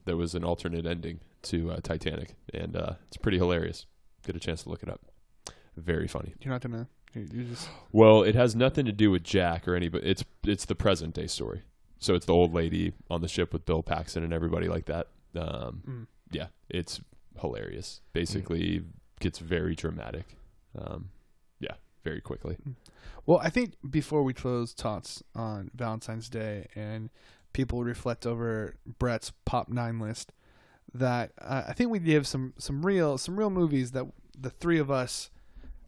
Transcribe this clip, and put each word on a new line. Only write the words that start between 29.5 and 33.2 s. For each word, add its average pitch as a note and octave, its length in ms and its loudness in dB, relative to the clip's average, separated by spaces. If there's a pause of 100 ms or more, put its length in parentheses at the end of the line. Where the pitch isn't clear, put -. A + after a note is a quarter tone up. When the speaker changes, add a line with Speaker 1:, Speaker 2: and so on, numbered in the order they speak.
Speaker 2:
Nine A#2 300 -2
list, A2 340 -8 (600)
that, B2 460 0
uh, B2+ 280 -4
I C3 60 -6
think B3 180 0
we G#3+ 80 0
give D#3 280 4
some, C3 300 -4
some C#3+ 280 -4
real, E3 320 4
some F3+ 200 -6